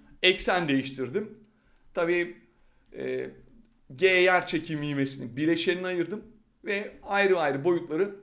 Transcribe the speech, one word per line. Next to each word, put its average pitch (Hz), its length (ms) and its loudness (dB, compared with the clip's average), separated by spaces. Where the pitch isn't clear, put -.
eksen 185 460 2
değiştirdim. 135 760 -4
Tabii, 175 420 -2
e, 127 340 -6
G 135 140 2
yer 180 400 6
çekimi 151 400 -4
ivmesinin 135 500 -4
bileşenini 170 500 0
ayırdım 180 380 -4
ve 202 380 -6
ayrı 196 360 2
ayrı 139 260 0
boyutları 175 580 0